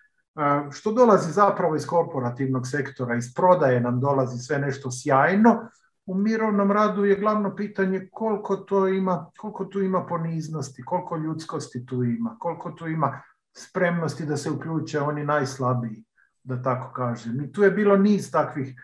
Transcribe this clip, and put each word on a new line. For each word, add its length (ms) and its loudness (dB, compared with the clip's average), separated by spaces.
što 200 -4
dolazi 400 6
zapravo 440 2
iz 120 -4
korporativnog 800 -2
sektora, 480 -4
iz 200 -6
prodaje 440 4
nam 200 0
dolazi 380 0
sve 220 -4
nešto 320 -4
sjajno, 760 4
u 100 -6
mirovnom 560 2
radu 340 2
je 140 4
glavno 360 0
pitanje 560 -2
koliko 440 -2
to 320 0
ima, 500 -2
koliko 280 -8
tu 160 -4
ima 240 0
poniznosti, 800 -6
koliko 320 -4
ljudskosti 680 -8
tu 180 -4
ima, 360 -2
koliko 320 -8
tu 160 -12
ima 340 -2
spremnosti 680 -2
da 120 -2
se 140 -4
uključe 480 -4
oni 260 -2
najslabiji, 800 -2
da 180 -6
tako 320 -4
kažem. 480 -6
I 100 -8
tu 120 2
je 80 8
bilo 260 4
niz 340 4
takvih 520 -2